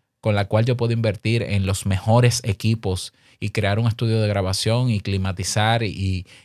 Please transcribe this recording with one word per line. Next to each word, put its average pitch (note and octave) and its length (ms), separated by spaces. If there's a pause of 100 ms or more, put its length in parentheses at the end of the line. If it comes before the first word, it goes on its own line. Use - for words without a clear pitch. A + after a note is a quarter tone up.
(200)
con G#2+ 140
la G2+ 120
cual A2 200
yo B2 100
puedo A#2 160
invertir A2+ 500
en F#2+ 240
los F#2+ 200
mejores A2+ 580
equipos A2 680 (280)
y G#2 100
crear G2+ 280
un A#2 80
estudio A2+ 340
de G#2 80
grabación G#2+ 640
y G#2 100
climatizar G2 800
y, F#2+ 440 (180)